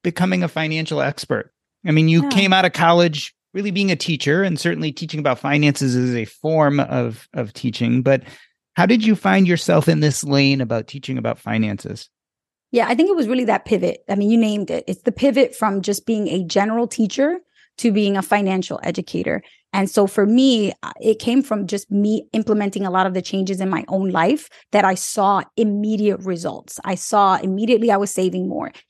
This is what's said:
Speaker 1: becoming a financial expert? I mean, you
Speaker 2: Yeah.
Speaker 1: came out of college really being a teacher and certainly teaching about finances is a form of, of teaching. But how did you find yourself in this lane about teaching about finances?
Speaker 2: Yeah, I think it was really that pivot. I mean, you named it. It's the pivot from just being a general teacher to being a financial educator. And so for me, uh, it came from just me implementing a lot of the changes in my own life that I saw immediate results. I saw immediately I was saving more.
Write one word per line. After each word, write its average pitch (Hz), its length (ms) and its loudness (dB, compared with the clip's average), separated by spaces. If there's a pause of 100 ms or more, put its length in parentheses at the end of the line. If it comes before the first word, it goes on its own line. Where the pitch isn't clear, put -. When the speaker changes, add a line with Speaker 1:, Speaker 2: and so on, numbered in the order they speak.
Speaker 1:
becoming 180 420 0
a 165 40 0
financial 160 540 -4
expert? 127 520 -4 (320)
I 165 60 0
mean, 156 160 6
you 165 160 6
Speaker 2:
Yeah. 285 60 -2
Speaker 1:
came 196 240 2
out 190 120 4
of 175 60 2
college 170 640 2 (200)
really 202 180 -6
being 190 200 0
a 165 60 -2
teacher 160 460 0
and 180 140 -2
certainly 160 360 -4
teaching 156 260 -10
about 139 200 0
finances 143 540 2
is 127 220 0
a 113 100 -4
form 151 540 0
of, 123 540 -4
of 113 180 -6
teaching. 120 500 -2
But 135 220 2 (520)
how 175 100 2
did 214 200 2
you 220 100 4
find 190 300 2
yourself 165 440 2
in 160 100 2
this 151 240 0
lane 139 380 2
about 113 260 -4
teaching 131 300 -10
about 113 200 -4
finances? 107 720 -6 (600)
Speaker 2:
Yeah, 226 160 2
I 247 80 0
think 320 120 4
it 403 80 2
was 277 120 0
really 254 180 0
that 208 200 0
pivot. 180 440 -2
I 196 60 -2
mean, 202 160 2
you 233 60 4
named 208 340 0
it. 165 160 -4
It's 185 160 -6
the 233 80 0
pivot 247 440 2
from 196 280 -2
just 202 240 -4
being 214 200 0
a 185 160 -2
general 220 440 0
teacher 269 500 0 (400)
to 233 140 0
being 202 260 0
a 185 60 -4
financial 190 580 -2
educator. 175 600 -4 (320)
And 196 140 0
so 202 160 2
for 196 220 2
me, 233 440 4 (120)
uh, - 80 -12 (100)
it 220 160 2
came 247 240 0
from 214 240 -2
just 196 240 -6
me 208 420 0
implementing 202 540 -2
a 185 60 -2
lot 185 160 2
of 185 80 -2
the 185 80 -2
changes 190 360 -4
in 190 120 -2
my 190 160 -4
own 190 220 -2
life 180 380 0 (240)
that 202 140 4
I 190 80 4
saw 196 480 0 (160)
immediate 208 600 0
results. 175 680 -8
I 202 80 -4
saw 196 440 2
immediately 214 520 2
I 196 80 4
was 202 140 -2
saving 185 360 -2
more. - 240 -6 (180)